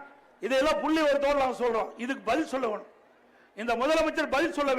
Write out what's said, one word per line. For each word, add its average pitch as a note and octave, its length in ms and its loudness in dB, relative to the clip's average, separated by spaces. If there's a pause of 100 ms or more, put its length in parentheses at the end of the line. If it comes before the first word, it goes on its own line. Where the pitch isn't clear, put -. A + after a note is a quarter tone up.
(460)
இதையெல்லாம் C4+ 380 2
புள்ளி D#4+ 260 2
ஒரு C#4 140 4
தோல் C#4+ 180 2
நாங்க B3+ 180 0
சொல்றோம், A3+ 300 -2 (140)
இதுக்கு B3 260 -6
பதில் D4+ 240 -2
சொல்ல C4 180 -2
வேணும், - 200 -10 (720)
இந்த A#3 200 -2
முதலமைச்சர் D#4 540 2
பதில் D#4 240 0
சொல்ல C#4 200 2